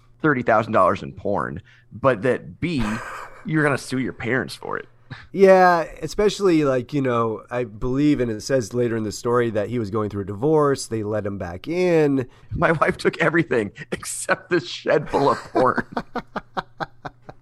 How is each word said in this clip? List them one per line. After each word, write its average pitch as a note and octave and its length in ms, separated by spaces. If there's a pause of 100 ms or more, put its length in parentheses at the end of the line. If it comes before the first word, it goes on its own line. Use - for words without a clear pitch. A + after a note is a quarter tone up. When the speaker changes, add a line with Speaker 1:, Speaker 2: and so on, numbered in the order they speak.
(200)
Speaker 1:
thirty C#3+ 220
thousand A2 300
dollars G2 300
in C#2 100
porn, E2+ 480 (300)
but G#2+ 320
that, B2+ 380
B, D#3+ 200 (340)
<laughs> - 300
you're D#3 200
gonna C#3+ 120
sue - 220
your A2+ 140
parents A#2 420
for - 240
it. - 80 (440)
Speaker 2:
Yeah, F#3 520 (180)
especially, F#3 640
like, C3 300
you C#3+ 80
know, A#2 480
I B2 140
believe, B2+ 560
and A#2+ 100
it G#2+ 100
says B2+ 320
later A#2+ 240
in A2 60
the G#2 100
story, A#2+ 380
that G#2 180
he A#2+ 100
was G#2+ 120
going G#2+ 180
through G2+ 140
a F#2 40
divorce. C#3 600
They A2+ 160
let G#2 240
him G2+ 100
back F2+ 320
in. D#3 580 (240)
Speaker 1:
My E3 220
wife E3 240
took - 220
everything D3+ 540 (180)
except - 580
this E3+ 180
shed - 440
full C#3 180
of A#2 80 (160)
porn. - 380
<laughs> - 40 (1500)